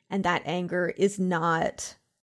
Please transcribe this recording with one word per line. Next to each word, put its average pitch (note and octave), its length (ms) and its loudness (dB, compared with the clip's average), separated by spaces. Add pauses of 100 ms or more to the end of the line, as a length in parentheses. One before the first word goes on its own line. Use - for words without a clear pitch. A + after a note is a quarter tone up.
and G3 140 -2
that F3 220 2
anger F3 520 -2
is G3 220 2
not E3+ 760 0 (340)